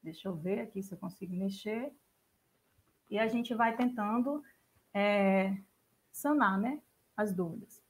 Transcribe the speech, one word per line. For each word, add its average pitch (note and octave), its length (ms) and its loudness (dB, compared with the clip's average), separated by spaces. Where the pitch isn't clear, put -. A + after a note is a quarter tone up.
Deixa E3 240 -12
eu F#3+ 80 -4
ver F#3 260 -2
aqui A3 220 -8
se F#3+ 120 -10
eu - 20 -14
consigo F#3 400 -8
mexer. G#3+ 560 -4
E G#3 80 -2
a A3+ 100 4
gente A#3+ 260 0
vai A3+ 220 2
tentando, B3 680 0
é, G3 600 4
sanar, B3+ 480 2
né, B3+ 220 -2
as G#3 200 0
dúvidas. F3 560 -6